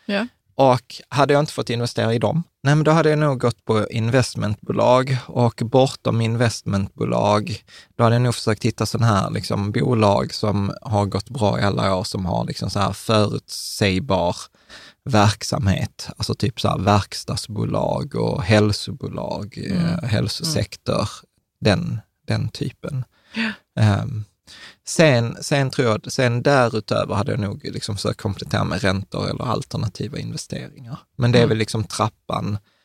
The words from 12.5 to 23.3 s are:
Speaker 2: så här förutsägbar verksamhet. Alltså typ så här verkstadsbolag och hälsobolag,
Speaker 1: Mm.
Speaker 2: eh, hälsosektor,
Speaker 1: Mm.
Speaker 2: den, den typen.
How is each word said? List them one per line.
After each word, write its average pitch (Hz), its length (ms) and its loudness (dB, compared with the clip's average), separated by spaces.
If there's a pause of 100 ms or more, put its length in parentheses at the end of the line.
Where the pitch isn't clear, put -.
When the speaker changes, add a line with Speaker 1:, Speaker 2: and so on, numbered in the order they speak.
Speaker 2:
så 101 100 -4
här 98 140 0
förutsägbar 101 1400 0 (680)
verksamhet. - 1120 0
Alltså - 180 -4
typ - 260 -4
så - 80 0
här 82 80 -2
verkstadsbolag - 1400 -2
och - 280 -2
hälsobolag, - 1120 -2
Speaker 1:
Mm. 180 280 -2
Speaker 2:
eh, 170 180 -2
hälsosektor, - 920 -2
Speaker 1:
Mm. 107 120 -2 (540)
Speaker 2:
den, 107 400 0 (260)
den 107 220 -2
typen. 131 560 -8 (280)